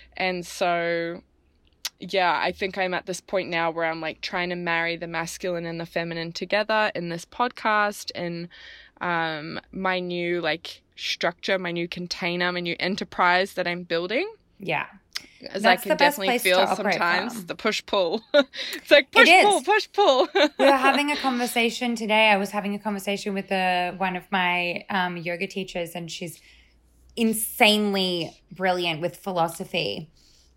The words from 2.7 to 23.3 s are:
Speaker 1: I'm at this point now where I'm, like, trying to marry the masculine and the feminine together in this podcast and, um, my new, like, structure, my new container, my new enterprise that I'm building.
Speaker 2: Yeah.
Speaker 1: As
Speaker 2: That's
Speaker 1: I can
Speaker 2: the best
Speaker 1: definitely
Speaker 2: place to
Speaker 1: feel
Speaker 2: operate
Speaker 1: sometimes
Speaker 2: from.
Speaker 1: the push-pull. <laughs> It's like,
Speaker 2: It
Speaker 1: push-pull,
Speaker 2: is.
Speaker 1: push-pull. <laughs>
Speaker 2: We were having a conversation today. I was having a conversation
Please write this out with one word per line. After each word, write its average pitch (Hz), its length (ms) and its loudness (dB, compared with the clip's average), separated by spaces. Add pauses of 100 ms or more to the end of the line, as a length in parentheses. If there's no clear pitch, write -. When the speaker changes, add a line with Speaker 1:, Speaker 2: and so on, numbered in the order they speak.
Speaker 1:
I'm 185 180 0
at - 120 -6
this 185 140 -6
point - 280 -4
now 170 220 0
where 165 140 -2
I'm, 160 160 -4
like, 160 220 -8
trying 180 280 -4
to 175 60 -4
marry 170 400 -2
the 170 100 -10
masculine 170 600 -6
and 165 140 -8
the 170 60 -8
feminine 170 460 -6
together 214 640 0
in 170 140 -6
this 170 140 -8
podcast 214 920 -2
and, 170 320 -6 (520)
um, 165 600 -4 (100)
my 185 300 -2
new, 175 400 -4
like, 160 420 -6 (160)
structure, - 600 -2
my 180 120 -6
new 170 160 -4
container, 175 640 -4
my 180 80 -4
new 175 200 -4
enterprise 185 720 0
that 180 160 -4
I'm 175 140 -6
building. 180 440 -2 (320)
Speaker 2:
Yeah. 165 280 -4 (640)
Speaker 1:
As 196 120 -4
Speaker 2:
That's 185 200 4
Speaker 1:
I - 0 -
can - 80 -4
Speaker 2:
the 302 60 2
best 285 200 4
Speaker 1:
definitely 196 120 -4
Speaker 2:
place 240 160 0
to 190 40 4
Speaker 1:
feel 180 120 6
Speaker 2:
operate 196 340 0
Speaker 1:
sometimes 180 400 0
Speaker 2:
from. 202 120 -10
Speaker 1:
the - 80 -8
push-pull. 208 760 -2
<laughs> - 60 0
It's - 560 0
like, 294 180 8
Speaker 2:
It - 40 -14
Speaker 1:
push-pull, 392 460 8
Speaker 2:
is. 254 60 -2
Speaker 1:
push-pull. 359 720 4
<laughs> 302 240 4
Speaker 2:
We 262 60 4
were 277 80 8
having 277 380 2
a 294 60 -2
conversation 240 800 0
today. 220 340 4
I 202 80 6
was 202 120 -2
having 202 240 -4
a 202 40 -6
conversation 202 560 -4